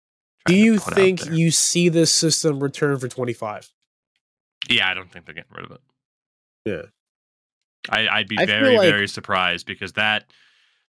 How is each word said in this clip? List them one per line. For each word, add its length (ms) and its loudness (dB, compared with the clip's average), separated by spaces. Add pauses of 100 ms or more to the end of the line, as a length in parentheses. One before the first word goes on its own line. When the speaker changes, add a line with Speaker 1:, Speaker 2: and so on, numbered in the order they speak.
(460)
Speaker 1:
Do 80 4
Speaker 2:
trying 60 6
to 60 8
Speaker 1:
you 140 4
Speaker 2:
put 140 -6
out 20 -4
Speaker 1:
think 280 4
Speaker 2:
there. 100 -8
Speaker 1:
you 180 2
see 380 2
this 240 2
system 500 0
return 360 -2
for 100 -8
twenty-five? 600 -8 (1000)
Speaker 2:
Yeah, 200 2
I 40 -4
don't 180 -12
think 140 -20
they're 100 -20
getting 180 -20
rid 120 -14
of 60 -20
it. 100 -20 (840)
Speaker 1:
Yeah. 160 -6 (1080)
Speaker 2:
I, 180 0
I'd 200 -2
be 100 -6
Speaker 1:
I 80 0
feel 140 0
Speaker 2:
very, 180 4
Speaker 1:
like 120 4
Speaker 2:
very 180 0
surprised 580 -2
because 280 -10
that, 380 -2 (580)